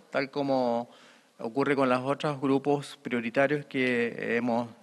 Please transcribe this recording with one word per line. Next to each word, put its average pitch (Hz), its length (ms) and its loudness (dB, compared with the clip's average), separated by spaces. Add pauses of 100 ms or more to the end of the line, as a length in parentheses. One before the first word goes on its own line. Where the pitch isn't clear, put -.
(100)
tal 139 180 -2
como 127 640 0 (480)
ocurre 135 380 0
con 135 120 4
los 127 160 2
otros 139 360 -2
grupos 139 600 0
prioritarios 135 640 0
que 120 720 -2
hemos, 120 320 0 (140)